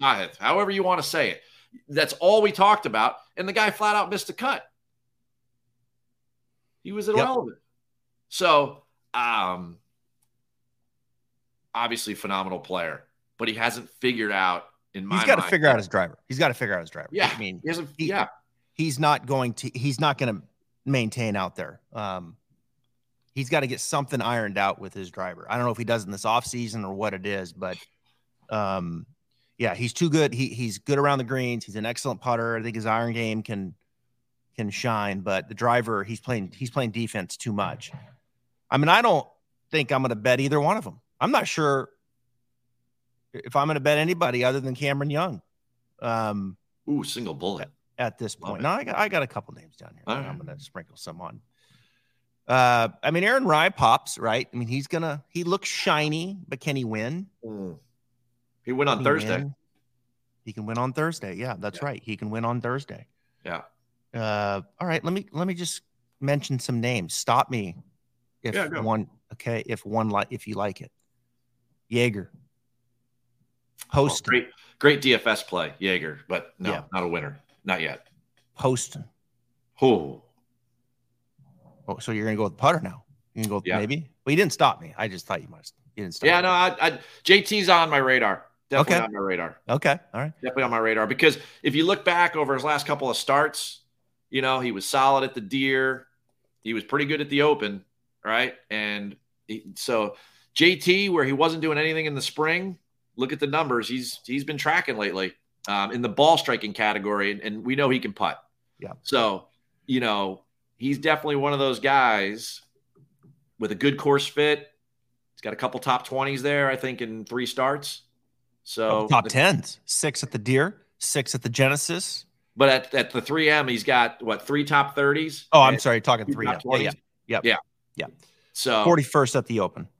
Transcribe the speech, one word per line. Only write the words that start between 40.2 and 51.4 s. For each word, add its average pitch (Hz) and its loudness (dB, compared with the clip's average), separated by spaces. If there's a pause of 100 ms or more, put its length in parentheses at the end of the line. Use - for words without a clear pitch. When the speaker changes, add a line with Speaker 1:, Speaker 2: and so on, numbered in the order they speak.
Speaker 2:
either 143 2
one 175 2
of 202 -6
them. - -14 (200)
I'm 196 0
not 269 2
sure 143 0 (1400)
if - -12
I'm 143 4
gonna 156 0
bet 147 4
anybody 151 0
other 131 2
than 127 -4
Cameron 143 -2
Young. 160 -2 (600)
Um, 107 -4 (320)
Speaker 1:
Ooh, 143 -2
single - -8
bullet. - -6 (280)
Speaker 2:
At 120 -4
this 110 -10
Speaker 1:
Love 92 -10
Speaker 2:
point. 101 -8
Speaker 1:
it. - -6
Speaker 2:
Now, 160 0
I 262 -4
got, 226 -6
I 208 0
got 175 0
a 120 -4
couple - -12
names - -20
down - -20
here. - -20
Speaker 1:
All 110 -4
Speaker 2:
I'm 135 -6
Speaker 1:
right. 87 -12
Speaker 2:
gonna 76 -16
sprinkle - -18
some 85 -16
on. - -16 (1040)